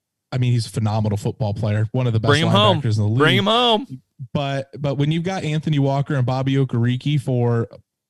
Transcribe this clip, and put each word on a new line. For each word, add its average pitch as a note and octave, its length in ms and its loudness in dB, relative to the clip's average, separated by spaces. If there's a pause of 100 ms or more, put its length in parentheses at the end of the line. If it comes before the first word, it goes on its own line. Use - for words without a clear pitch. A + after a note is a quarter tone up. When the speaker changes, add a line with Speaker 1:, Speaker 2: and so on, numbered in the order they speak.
(300)
Speaker 1:
I B2+ 80 -4
mean, B2 140 2
he's A#2 140 0
a - 40 -14
phenomenal A2 480 -2
football G#2+ 340 -4
player, G#2+ 400 0
one B2+ 140 0
of A#2 60 0
the A2+ 80 0
best G#2+ 100 2
Speaker 2:
Bring D3 140 4
him E3 40 0
home. F#3+ 320 4
Speaker 1:
linebackers A2+ 160 0
in G#2+ 60 0
the G#2 60 0
league. A2+ 100 0
Speaker 2:
Bring D#3+ 180 4
him G3 100 2
home. A3+ 560 0 (300)
Speaker 1:
But, C#3 380 -4 (100)
but C#3+ 140 -2
when C#3+ 160 0
you've E3 140 -2
got F#3+ 200 -4
Anthony D#3 340 -2
Walker C#3 360 0
and B2+ 100 0
Bobby C3 300 -2
Okereke B2+ 680 0
for, A#2+ 480 0 (420)